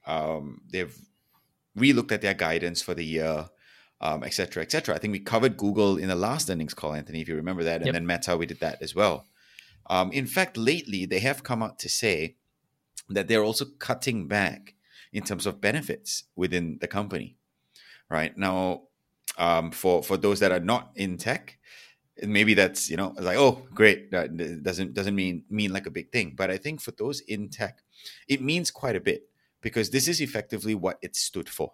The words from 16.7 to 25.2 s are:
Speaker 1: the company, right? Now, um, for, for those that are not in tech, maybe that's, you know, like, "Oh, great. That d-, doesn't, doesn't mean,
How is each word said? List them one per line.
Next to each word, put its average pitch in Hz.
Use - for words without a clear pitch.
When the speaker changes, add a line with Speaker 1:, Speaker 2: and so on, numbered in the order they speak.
Speaker 1:
the -
company, 92
right? 80
Now, 92
um, 82
for, 87
for -
those 98
that 95
are 90
not 95
in 92
tech, -
maybe 107
that's, 95
you -
know, 92
like, 90
"Oh, 139
great. 107
That 82
d-, 82
doesn't, 90
doesn't 101
mean, 92